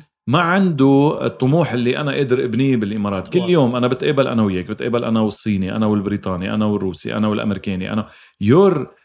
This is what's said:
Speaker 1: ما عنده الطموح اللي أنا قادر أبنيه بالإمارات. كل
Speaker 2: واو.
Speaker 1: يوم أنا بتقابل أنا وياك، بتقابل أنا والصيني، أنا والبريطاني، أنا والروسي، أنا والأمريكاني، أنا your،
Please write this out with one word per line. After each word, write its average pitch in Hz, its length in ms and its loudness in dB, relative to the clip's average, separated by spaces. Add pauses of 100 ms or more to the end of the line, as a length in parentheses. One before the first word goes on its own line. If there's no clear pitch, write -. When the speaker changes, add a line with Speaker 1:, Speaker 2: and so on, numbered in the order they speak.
(280)
Speaker 1:
ما 135 120 4
عنده 156 880 4
الطموح 131 480 0
اللي 123 240 0
أنا 143 140 -4
قادر 135 340 0
أبنيه 127 300 0
بالإمارات. 101 520 -2
كل 180 120 0
Speaker 2:
واو. 180 100 -2
Speaker 1:
يوم 135 260 2
أنا 123 120 0
بتقابل 135 400 0
أنا 117 160 0
وياك، 92 220 -2
بتقابل 117 380 -4
أنا 113 180 0
والصيني، 101 540 -2
أنا 110 100 0
والبريطاني، 101 680 -2
أنا 107 120 0
والروسي، 104 500 -4
أنا 107 120 0
والأمريكاني، 104 680 -4
أنا 110 140 -4 (360)
your، 165 340 6 (280)